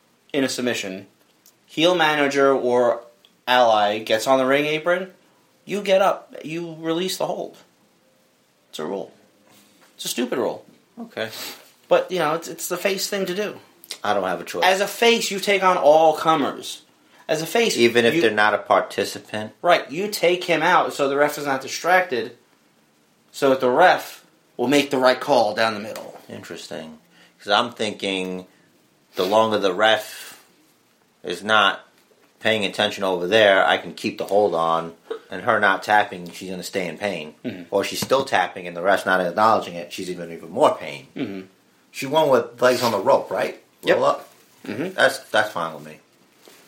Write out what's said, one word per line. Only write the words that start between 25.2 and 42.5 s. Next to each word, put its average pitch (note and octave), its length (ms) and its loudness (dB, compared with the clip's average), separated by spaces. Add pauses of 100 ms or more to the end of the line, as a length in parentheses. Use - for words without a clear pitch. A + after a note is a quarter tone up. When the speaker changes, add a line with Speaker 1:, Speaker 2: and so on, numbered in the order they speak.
Speaker 1:
down A2+ 180 0
the G#2 60 -8
middle. - 400 -14 (100)
Speaker 2:
Interesting. D#2+ 680 -14 (400)
'Cause G2+ 120 -8
I'm A#2+ 200 2
thinking F#2+ 720 -6 (720)
the F#2+ 100 -2
longer G#2+ 320 2
the F#2+ 160 0
ref - 640 0 (840)
is F2 200 -8
not G#2 400 2 (580)
paying A2 220 0
attention G2+ 400 -2
over F#2 220 0
there, G2 400 6
I F#2+ 140 4
can E2+ 160 -12
keep - 240 -6
the F2 60 -6
hold G2+ 280 2
on, E2 400 0 (380)
and F#2 100 -10
her A2 180 0
not G2 220 2
tapping, G2+ 480 0
she's F#2 220 -14
gonna F2+ 100 -10
stay F2+ 260 -6
in D#2+ 120 -10
pain. E2+ 340 -6 (100)
Speaker 1:
Mm-hmm. F#2+ 280 -10
Speaker 2:
Or G2 120 0
she's F#2+ 180 -6
still C3+ 220 0
tapping F2+ 440 -4
and F2 100 -12
the E2+ 60 -6
ref's F#2+ 240 2
not F#2 120 2
acknowledging G2 540 0
it, F2 180 -12
she's F2+ 200 -10
even, E2+ 200 -12
even E2 200 -16
more C#3 240 2
pain. C#2+ 400 -12
Speaker 1:
Mm-hmm. G2 260 -8 (480)
Speaker 2:
She - 160 -10
won D3 240 2
with - 320 2